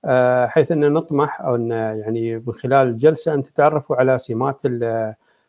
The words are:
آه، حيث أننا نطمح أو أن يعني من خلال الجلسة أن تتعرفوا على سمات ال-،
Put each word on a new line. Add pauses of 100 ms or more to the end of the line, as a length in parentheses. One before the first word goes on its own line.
آه،
حيث
أننا
نطمح
أو
أن
يعني
من
خلال
الجلسة
أن
تتعرفوا
على
سمات
ال-، (360)